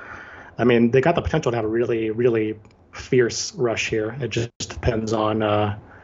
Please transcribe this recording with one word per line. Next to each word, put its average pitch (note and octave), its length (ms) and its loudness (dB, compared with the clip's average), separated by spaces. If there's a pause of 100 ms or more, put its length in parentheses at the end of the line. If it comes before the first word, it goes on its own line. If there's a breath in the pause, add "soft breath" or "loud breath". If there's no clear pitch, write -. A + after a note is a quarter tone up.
(580 loud breath)
I A#2 60 0
mean, A#2+ 260 6
they C3 100 4
got D#3+ 140 2
the B2+ 80 -2
potential B2 300 -2
to A#2+ 40 -2
have A2+ 80 -2
a G#2+ 40 -2
really, A2+ 420 0
really A2 480 0 (340)
fierce - 640 0
rush A#2+ 340 -2
here. A2 320 -2
It B2 80 -6
just A#2 300 -4
depends A2 540 -2
on, A2 300 0
uh, G#2 360 0 (260 loud breath)